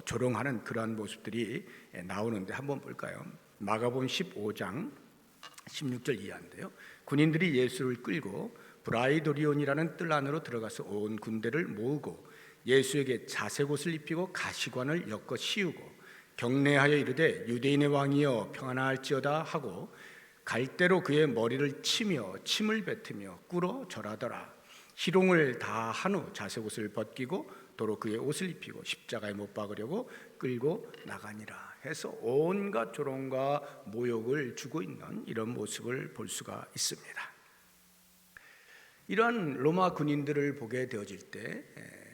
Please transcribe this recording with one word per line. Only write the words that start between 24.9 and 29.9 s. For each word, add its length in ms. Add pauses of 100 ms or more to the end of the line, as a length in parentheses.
희롱을 640
다 320
한 240
후 160
자색 340
옷을 240
벗기고 600 (260)
도로 240
그의 180
옷을 320
입히고 360
십자가에 480
못 200
박으려고 560 (280)